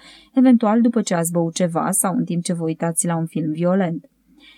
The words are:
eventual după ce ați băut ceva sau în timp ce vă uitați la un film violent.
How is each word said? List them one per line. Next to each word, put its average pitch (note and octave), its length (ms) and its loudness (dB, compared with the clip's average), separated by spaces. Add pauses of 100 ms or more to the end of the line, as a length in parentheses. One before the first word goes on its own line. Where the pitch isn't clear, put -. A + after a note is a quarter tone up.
(340)
eventual A#3+ 460 4
după A#3 220 2
ce G3+ 120 -4
ați E3+ 180 -2
băut E3+ 220 -2
ceva E3 360 0
sau F#3 260 -2
în B3 80 0
timp E3+ 180 -4
ce F#3 100 -4
vă E3+ 120 -4
uitați E3 420 -4
la E3+ 100 -2
un E3 100 -2
film D#3+ 240 -4
violent. F3 560 -2 (520)